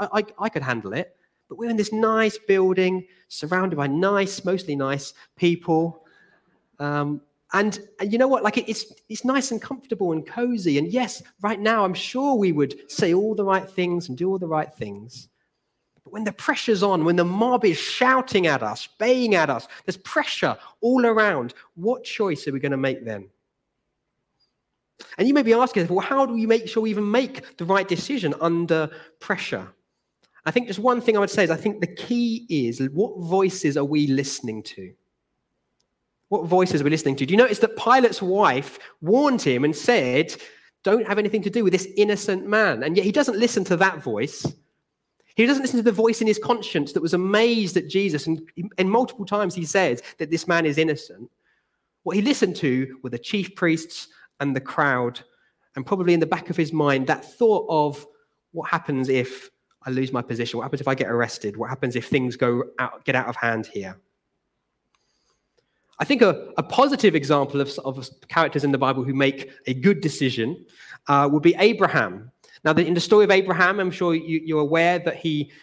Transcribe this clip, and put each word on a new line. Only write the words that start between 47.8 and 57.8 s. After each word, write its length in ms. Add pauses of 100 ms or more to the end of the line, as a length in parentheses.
Jesus, 380
and, 140 (380)
and 120
multiple 360
times 280
he 120
said 340 (160)
that 140
this 180
man 160
is 140
innocent. 520 (760)
What 120
he 60
listened 340
to 460
were 80
the 80
chief 360
priests 540 (320)
and 160
the 60
crowd, 580 (560)
and 80
probably 300
in 60
the 60
back 220
of 80
his 160
mind, 340
that 160
thought 460
of, 380 (460)